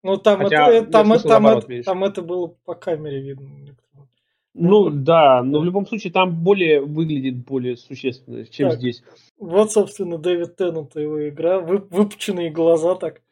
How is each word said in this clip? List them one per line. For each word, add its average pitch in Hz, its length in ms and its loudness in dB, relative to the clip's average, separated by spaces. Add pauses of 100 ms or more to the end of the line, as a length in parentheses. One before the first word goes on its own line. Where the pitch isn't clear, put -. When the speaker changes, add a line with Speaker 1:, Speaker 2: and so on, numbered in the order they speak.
Speaker 1:
Ну, 196 140 -2
там 196 220 2
Speaker 2:
Хотя, 156 280 4
Speaker 1:
это, 240 40 8
э, 233 40 8
Speaker 2:
я 226 80 4
Speaker 1:
там 214 240 4
Speaker 2:
слышал, 226 140 6
Speaker 1:
это, - 80 -4
там 220 140 6
Speaker 2:
наоборот, 220 200 4
Speaker 1:
это, - 80 -14
Speaker 2:
меньше. 123 140 -8
Speaker 1:
там 190 180 -4
это 196 180 -4
было 175 260 -6 (180)
по 170 100 -10
камере 151 460 -8
видно. 139 260 -16 (1080)
Speaker 2:
Ну, 185 360 2
Speaker 1:
Ну, - 0 -
Speaker 2:
да, 143 540 4
но 135 100 -2
Speaker 1:
да. 151 60 2
Speaker 2:
в 160 60 -2
любом 190 220 -2
случае 196 260 -8
там 180 300 0
более, 170 380 2
выглядит 147 640 -4
более 123 320 -6
существенно, 123 680 -10
чем 135 240 -4
Speaker 1:
Так, 120 100 -4
Speaker 2:
здесь. 123 240 -6 (360)
Speaker 1:
вот, 202 320 0
собственно, 185 460 -4
Дэвид 170 400 -4
Теннант 160 400 -6
и 151 40 -8
его 151 260 -6
игра. 160 320 -2
Вып-, 190 320 -4
выпученные 180 600 -4
глаза 165 440 2
так. 175 260 -12 (100)